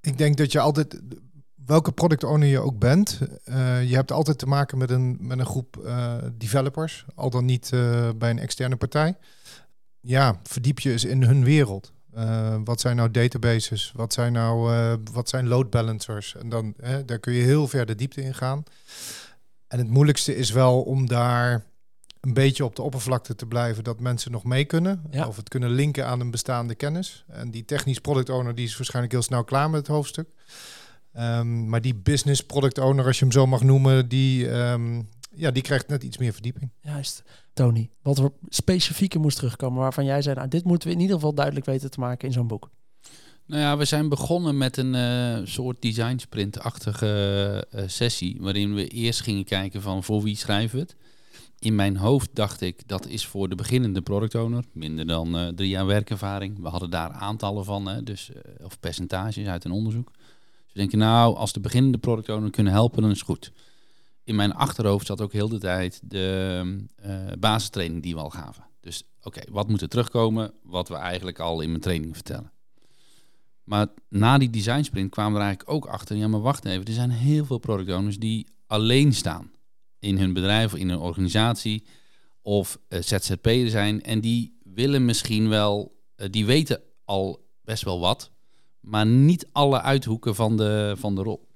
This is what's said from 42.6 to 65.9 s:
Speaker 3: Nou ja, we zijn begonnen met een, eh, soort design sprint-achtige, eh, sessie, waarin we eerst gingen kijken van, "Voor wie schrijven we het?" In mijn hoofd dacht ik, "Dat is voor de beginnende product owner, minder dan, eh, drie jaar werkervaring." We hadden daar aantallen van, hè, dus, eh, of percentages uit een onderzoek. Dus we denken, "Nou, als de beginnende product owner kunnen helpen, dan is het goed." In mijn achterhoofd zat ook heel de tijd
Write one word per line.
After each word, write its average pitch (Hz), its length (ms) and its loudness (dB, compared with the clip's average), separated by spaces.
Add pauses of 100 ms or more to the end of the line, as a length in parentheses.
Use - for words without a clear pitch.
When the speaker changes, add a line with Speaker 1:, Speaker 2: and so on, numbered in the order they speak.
Speaker 3:
Nou 151 160 -4
ja, 147 160 2
we 147 80 2
zijn 151 240 0
begonnen 147 480 0
met 131 200 0
een, 131 180 0
eh, 123 480 0
soort 123 380 -6
design 117 360 -2
sprint-achtige, 101 1500 -4
eh, 104 160 -8
sessie, 113 540 -2
waarin 101 320 -2
we 101 140 -2
eerst 117 340 -2
gingen 101 220 -4
kijken 95 380 -4
van, 95 220 -4
"Voor 107 200 0
wie 104 140 -2
schrijven 107 380 -2
we 139 60 -2
het?" - 140 -12 (640)
In 110 160 0
mijn 98 220 2
hoofd 127 360 2
dacht - 280 -2
ik, - 260 -8
"Dat 95 200 -6
is 104 180 -8
voor 98 240 -4
de 92 60 -4
beginnende 107 460 0
product 104 340 -2
owner, 117 360 -2
minder 80 360 -6
dan, 82 300 -2
eh, 87 100 -2
drie 92 220 -2
jaar 95 160 -2
werkervaring." 101 760 -2
We 82 60 -8
hadden 85 220 -6
daar 82 220 -4
aantallen 101 540 -6
van, 101 220 -6
hè, 113 160 -8
dus, 107 280 -12
eh, - 100 -20 (240)
of - 140 -18
percentages 95 680 -6
uit 87 160 -6
een 87 80 -8
onderzoek. 110 400 -4 (520)
Dus - 100 -20
we 101 60 -10
denken, 98 180 0
"Nou, 113 380 6
als - 180 -4
de - 60 -6
beginnende 123 380 2
product 110 320 -2
owner 107 220 -2
kunnen 98 220 2
helpen, 113 280 4
dan 107 100 4
is 92 60 0
het - 80 -10
goed." - 260 -6 (760)
In 110 100 -4
mijn 104 180 2
achterhoofd 107 520 0
zat 101 160 -6
ook 101 120 -6
heel 107 160 -2
de 113 100 -4
tijd 92 440 -4